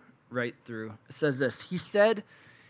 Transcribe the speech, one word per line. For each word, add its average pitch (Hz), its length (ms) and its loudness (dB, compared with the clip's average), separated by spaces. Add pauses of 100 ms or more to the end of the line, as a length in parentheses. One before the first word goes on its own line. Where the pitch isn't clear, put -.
(280)
right 120 260 -4 (120)
through. 110 320 -10 (100)
It - 60 -16
says 139 240 0
this, 131 240 0
He 180 160 -6
said, 214 440 4 (480)